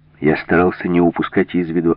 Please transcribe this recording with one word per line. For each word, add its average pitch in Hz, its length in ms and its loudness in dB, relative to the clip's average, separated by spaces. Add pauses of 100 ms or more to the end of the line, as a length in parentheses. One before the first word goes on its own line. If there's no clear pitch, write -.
(200)
Я 76 180 0
старался 90 500 0
не 87 120 2
упускать - 540 0
из 87 160 -2
виду 82 280 0